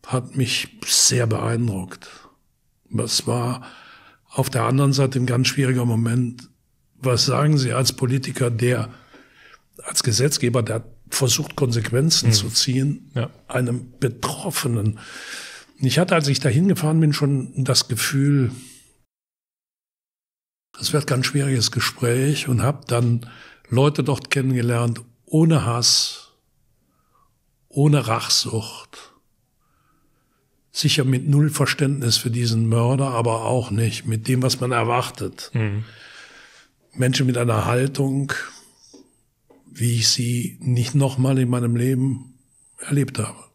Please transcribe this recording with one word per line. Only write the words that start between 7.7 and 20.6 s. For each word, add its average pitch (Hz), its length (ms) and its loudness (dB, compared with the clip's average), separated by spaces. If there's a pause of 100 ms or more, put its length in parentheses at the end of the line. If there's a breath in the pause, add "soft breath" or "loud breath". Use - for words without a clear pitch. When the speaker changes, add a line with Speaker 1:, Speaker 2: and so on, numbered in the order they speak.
Speaker 1:
als 123 200 0
Politiker, 131 560 -2
der 117 400 0 (920 loud breath)
als - 200 -4
Gesetzgeber, 120 600 0
der 110 220 -4 (240)
versucht, - 460 0
Konsequenzen 120 760 2
Speaker 2:
Mhm. 113 40 6
Speaker 1:
zu 101 160 2
ziehen, 131 640 0
Speaker 2:
Ja. 120 160 -4 (180)
Speaker 1:
einem 123 520 -4
Betroffenen? 113 1000 -2 (800 loud breath)
Ich 131 200 2
hatte, 180 160 2
als 151 120 2
ich 139 120 0
dahin 147 280 2
gefahren 160 320 2
bin, 151 140 4
schon 139 380 0 (120)
das 127 240 0
Gefühl, 139 640 2 (2250 loud breath)